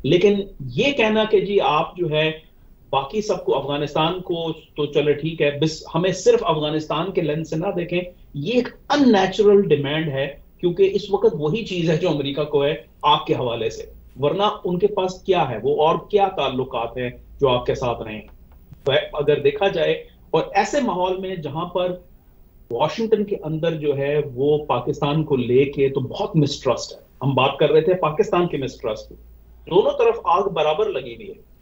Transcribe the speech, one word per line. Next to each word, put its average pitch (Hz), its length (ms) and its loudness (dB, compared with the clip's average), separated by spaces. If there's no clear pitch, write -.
लेकिन 190 440 2
ये 143 300 -2
कहना 220 340 2
कि 208 160 4
जी 196 180 0
आप 156 380 0
जो 175 100 -2
है 156 460 -2
बाकी 139 300 -2
सबको, - 300 -2
अफगानिस्तान 147 680 -2
को 165 320 -6
तो 147 80 -2
चलो 147 280 2
ठीक 160 280 -4
है, 143 180 0
बस 156 340 -2
हमें 175 200 0
सिर्फ 233 300 2
अफगानिस्तान 156 680 -2
के 185 100 -2
lens 156 280 -4
से 165 60 -6
ना 180 160 -2
देखें, 175 300 -4
ये 151 180 -4
एक 247 140 2
unnatural 208 680 6
demand 151 480 0
है, 139 320 -4
क्योंकि 180 260 2
इस 196 260 -2
वक्त 202 240 2
वही 156 280 -2
चीज 175 260 -2
है 156 80 2
जो 180 120 0
अमेरिका 143 340 -2
को 147 180 0
है 147 240 -2
आपके 151 280 2
हवाले 117 360 -2
से, - 220 -12
वरना 160 320 0
उनके 196 380 -2
पास 190 380 -4
क्या 180 180 2
है, 123 160 -4
वो 135 160 0
और 160 360 2
क्या 196 160 4
ताल्लुकात 127 680 -4
हैं 123 140 -4
जो 139 60 4
आपके 123 280 0
साथ 117 280 -4
रहे 107 120 -10
हैं। 104 120 -16
तो 147 280 0
अगर 147 220 2
देखा 147 280 0
जाए, 160 380 -2
और - 220 0
ऐसे 214 260 2
माहौल 185 360 -2
में 190 240 -8
जहां 147 240 -6
पर 180 380 -4
Washington 214 520 0
के 196 120 -2
अंदर 160 380 -4
जो 147 200 -2
है 143 280 0
वो 139 360 0
पाकिस्तान 151 540 0
को 151 120 0
लेके 135 540 2
तो 135 120 -2
बहुत 190 340 -6
mistrust 143 580 0
है, - 60 -20
हम 131 120 0
बात 131 240 2
कर 156 100 4
रहे 151 120 6
थे 180 120 2
पाकिस्तान 175 540 0
के 160 100 -4
mistrust 123 520 -6
की, - 60 -20
दोनों 226 220 4
तरफ 226 360 2
आग 185 200 2
बराबर 165 420 0
लगी 127 260 -8
हुई 110 120 -16
है। - 340 -20